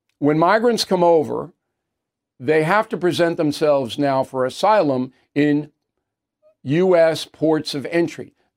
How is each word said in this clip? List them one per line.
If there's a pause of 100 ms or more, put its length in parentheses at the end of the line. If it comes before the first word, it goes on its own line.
(200)
when
migrants
come
over, (840)
they
have
to
present
themselves
now
for
asylum (200)
in (920)
U
S
ports
of
entry. (240)